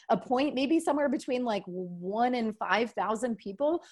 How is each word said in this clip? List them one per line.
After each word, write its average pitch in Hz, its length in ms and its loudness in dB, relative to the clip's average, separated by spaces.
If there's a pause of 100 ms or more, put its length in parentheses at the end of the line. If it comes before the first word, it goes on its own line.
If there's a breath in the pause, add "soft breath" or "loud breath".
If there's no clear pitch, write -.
a 226 80 4
point, 262 380 0
maybe 285 260 2
somewhere 294 300 2
between, 247 340 -2
like, 208 220 0
one 185 720 -2
and 220 200 -2
five 214 360 0
thousand 214 440 -2
people, 294 560 -2